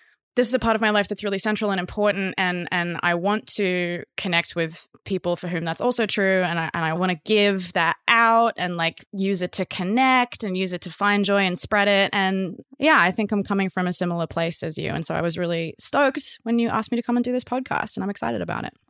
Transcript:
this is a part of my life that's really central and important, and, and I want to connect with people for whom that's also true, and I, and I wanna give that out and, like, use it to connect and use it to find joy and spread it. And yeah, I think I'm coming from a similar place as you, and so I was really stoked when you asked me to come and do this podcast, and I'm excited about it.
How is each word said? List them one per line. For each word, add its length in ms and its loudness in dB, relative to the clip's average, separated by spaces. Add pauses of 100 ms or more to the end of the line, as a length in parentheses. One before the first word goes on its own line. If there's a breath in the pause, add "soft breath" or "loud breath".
(380 loud breath)
this 100 4
is 60 4
a 60 0
part 160 2
of 60 -2
my 100 2
life 180 0
that's 160 -6
really 140 -2
central 320 0
and 80 -2
important, 580 -2
and, 340 -2
and 320 -2
I 120 2
want 400 -2
to 480 -2 (120)
connect 400 -2
with 320 -4 (160)
people 320 -2
for 140 -8
whom 160 -2
that's 160 -4
also 240 2
true, 380 2
and 140 -2
I, 160 -2
and 120 0
I 80 0
wanna 220 0 (100)
give 480 2
that 240 2 (100)
out 480 6
and, 220 -4
like, 340 -2
use 300 0
it 120 -4
to 120 -2
connect 800 0
and 100 -4
use 160 -2
it 100 -6
to 80 -10
find 360 2
joy 160 4
and 180 0
spread 300 2
it. 240 4
And 420 0 (240)
yeah, 200 6
I 120 4
think 220 -2
I'm 100 0
coming 240 0
from 200 -2
a 60 0
similar 320 -2
place 380 -2
as 140 -6
you, 140 -4
and 140 -4
so 100 -4
I 60 0
was 160 -2
really 420 -4
stoked 640 -2
when 160 0
you 100 2
asked 220 -2
me 60 0
to 60 -2
come 140 0
and 80 2
do 80 -2
this 100 -2
podcast, 540 -4
and 80 -4
I'm 40 -2
excited 320 -4
about 220 -4
it. 100 -10 (160)